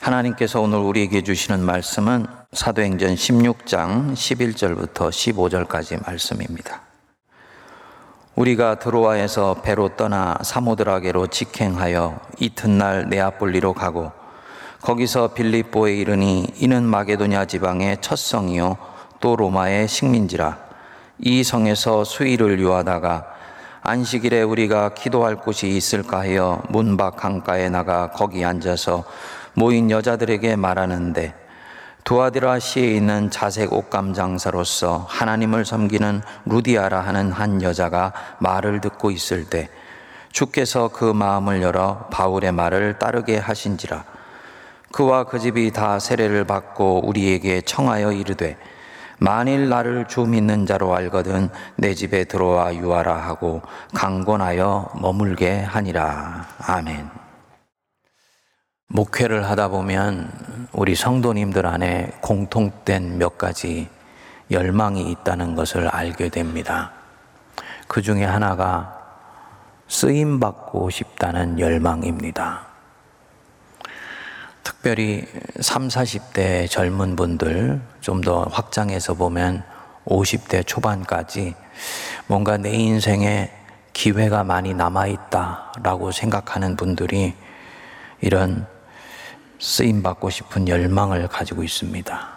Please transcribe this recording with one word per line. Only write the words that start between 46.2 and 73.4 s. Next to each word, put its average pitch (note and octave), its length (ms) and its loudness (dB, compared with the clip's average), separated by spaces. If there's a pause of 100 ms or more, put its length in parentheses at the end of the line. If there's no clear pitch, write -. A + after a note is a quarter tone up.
받고 F#2+ 640 0
우리에게 F#2+ 560 2
청하여 G#2+ 500 0
이르되 G2 460 -4 (580)
만일 B2+ 540 2
나를 A#2+ 360 0
주 A#2+ 200 0
믿는 G#2+ 400 4
자로 F#2 280 2
알거든 F#2 540 0 (280)
내 G2 180 2
집에 F#2 300 0
들어와 F2 500 2
유하라 F2 420 0
하고 E2 460 -4 (320)
강권하여 F#2+ 960 0 (100)
머물게 F#2 600 0
하니라. E2+ 840 -4 (120)
아멘. D#2 680 -6 (1600)
목회를 G#2+ 600 0
하다 G#2 180 2
보면 F#2+ 600 0 (420)
우리 F#2+ 220 2
성도님들 G#2 720 2
안에 F2 540 -2
공통된 G2 960 0
몇 F2 180 0
가지 F2 520 -4 (640)
열망이 F#2 580 2
있다는 F2 460 -2
것을 E2 320 0
알게 E2+ 400 -4
됩니다. E2 640 -6 (960)
그 - 120 0
중에 G2+ 240 2
하나가 F#2 720 0 (920)
쓰임받고 C3 1040 0
싶다는 F2 680 -2
열망입니다. E2 1080 -2 (2000)